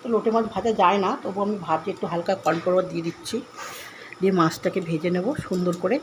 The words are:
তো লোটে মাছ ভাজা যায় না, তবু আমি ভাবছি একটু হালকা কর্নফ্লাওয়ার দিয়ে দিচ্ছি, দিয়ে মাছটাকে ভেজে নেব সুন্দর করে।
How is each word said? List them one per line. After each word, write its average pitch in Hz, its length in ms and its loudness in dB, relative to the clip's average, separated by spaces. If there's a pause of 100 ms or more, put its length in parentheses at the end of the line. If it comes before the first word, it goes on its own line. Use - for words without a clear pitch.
তো - 140 -12
লোটে 214 200 2
মাছ 226 100 4 (100)
ভাজা 214 160 0 (120)
যায় 190 220 6
না, 196 60 2 (120)
তবু 190 240 -6
আমি 208 100 0 (100)
ভাবছি 160 280 0
একটু - 180 -4
হালকা 170 200 0 (120)
কর্নফ্লাওয়ার 170 460 2
দিয়ে 165 160 -4
দিচ্ছি, 170 300 -8 (840)
দিয়ে 190 200 4
মাছটাকে 170 480 2
ভেজে 165 280 -2
নেব 180 100 0 (200)
সুন্দর 180 360 0
করে। 190 200 0